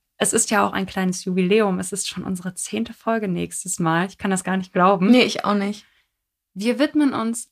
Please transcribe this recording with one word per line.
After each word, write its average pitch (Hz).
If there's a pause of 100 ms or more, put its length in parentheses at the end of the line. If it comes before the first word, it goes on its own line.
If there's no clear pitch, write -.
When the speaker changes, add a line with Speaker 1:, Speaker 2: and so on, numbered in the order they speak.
(160)
Speaker 1:
Es -
ist -
ja 202
auch 196
ein 196
kleines 185
Jubiläum. 185
Es 185
ist -
schon -
unsere 185
zehnte 226
Folge 226
nächstes 175
Mal. 165
Ich -
kann 196
das 190
gar 185
nicht 185
glauben. 185
Speaker 2:
Nee, 247
ich -
auch 202
nicht. 208 (720)
Speaker 1:
Wir 220
widmen 294
uns 226